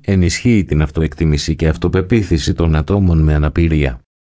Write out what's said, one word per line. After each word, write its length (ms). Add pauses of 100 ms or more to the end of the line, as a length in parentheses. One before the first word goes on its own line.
ενισχύει 640
την 180
αυτοεκτίμηση 760
και 120
αυτοπεποίθηση 880
των 220
ατόμων 460
με 120
αναπηρία. 640 (220)